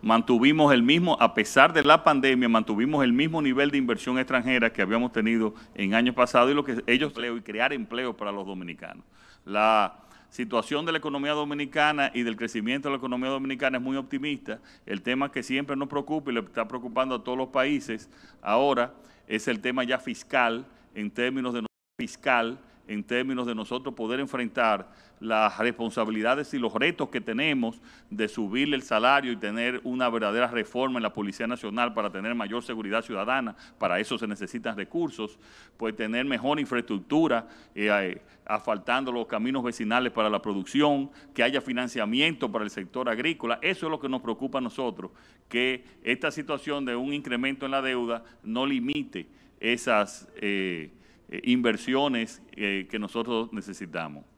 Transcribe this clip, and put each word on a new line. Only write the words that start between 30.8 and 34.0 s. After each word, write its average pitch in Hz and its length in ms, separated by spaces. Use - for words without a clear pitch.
en 113 40
la 104 100
Policía 104 340
Nacional 120 460
para 104 180
tener 104 240
mayor 117 280
seguridad 110 380
ciudadana, 113 540
para 92 200
eso 110 180